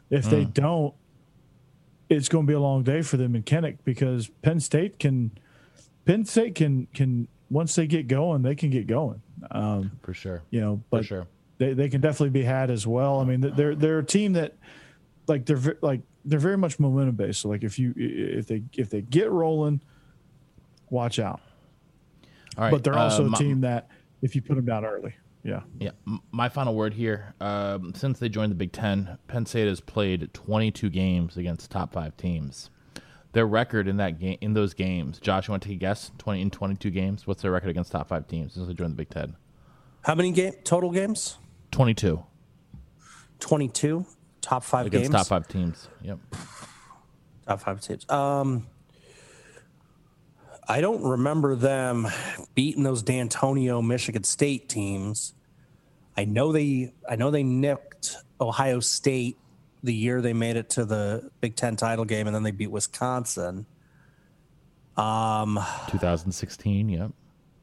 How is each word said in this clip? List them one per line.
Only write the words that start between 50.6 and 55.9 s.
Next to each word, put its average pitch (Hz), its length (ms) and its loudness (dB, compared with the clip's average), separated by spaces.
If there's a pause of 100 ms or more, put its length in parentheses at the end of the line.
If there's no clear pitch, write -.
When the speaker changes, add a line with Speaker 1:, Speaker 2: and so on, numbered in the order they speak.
Speaker 3:
I 120 140 0
don't 214 220 0
remember 139 520 2
them 127 520 2 (480)
beating 139 280 2
those 127 200 0
D'Antonio 127 800 0
Michigan 117 420 0
State - 460 0
teams. 101 640 -4 (840)